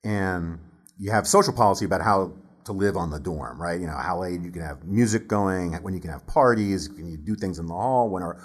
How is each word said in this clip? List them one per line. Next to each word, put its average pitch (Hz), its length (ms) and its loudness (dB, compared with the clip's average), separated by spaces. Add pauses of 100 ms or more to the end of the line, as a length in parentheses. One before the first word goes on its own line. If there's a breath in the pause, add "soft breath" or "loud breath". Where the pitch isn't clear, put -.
and 92 540 -2 (380)
you 98 140 -6
have 107 160 4
social - 260 6
policy 104 320 4
about 90 160 2
how 95 320 2 (320)
to - 80 -8
live 98 240 2
on 85 140 -2
the 73 100 -6
dorm, 69 400 -6
right? 87 200 -4
You 87 60 -6
know, 76 100 -6
how 85 240 -2
late 90 200 -4
you 85 100 -8
can 85 120 -10
have 73 220 -10
music 110 440 2
going, 92 460 0
when 95 200 -6
you 87 60 -6
can 80 100 -10
have 71 160 -12
parties, 104 640 2
can - 180 -14
you 82 120 -10
do 95 180 -4
things 92 220 -4
in 82 80 -6
the 82 80 -8
hall, 120 340 2
when 92 140 -2
are, 85 220 -6